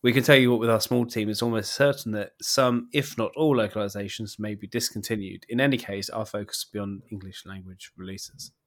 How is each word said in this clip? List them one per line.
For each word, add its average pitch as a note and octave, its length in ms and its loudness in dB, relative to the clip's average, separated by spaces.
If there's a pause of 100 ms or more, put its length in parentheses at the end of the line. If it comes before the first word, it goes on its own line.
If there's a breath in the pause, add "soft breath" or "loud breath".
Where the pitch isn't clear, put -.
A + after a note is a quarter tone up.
"We B2 100 4
can B2+ 120 4
tell D3 120 10
you B2 140 8
what, A#2 100 4
with A#2 100 2
our A2 100 6
small B2 260 2
team, G#2+ 220 -2
it's G#2 140 -2
almost A2+ 320 -2
certain C#3 380 2
that G#2 280 -6
some, B2 520 2
if C#3+ 260 -2
not A2 180 -2
all, D3 200 4
localizations G2+ 800 -4
may G#2+ 160 -6
be G2+ 120 -12
discontinued. G2+ 840 -6
In A#2+ 120 -2
any C#3 180 4
case, G2 320 -8
our A2 160 -6
focus - 460 -8
will G#2 60 -8
be G2+ 40 -4
on G2 280 -8
English F#2+ 340 -14
language F#2 520 -16
releases." - 560 -14 (140)